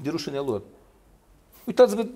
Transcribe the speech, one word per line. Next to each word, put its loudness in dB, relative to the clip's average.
de -4
rușinea -4
lor. -2
Uitați-vă 4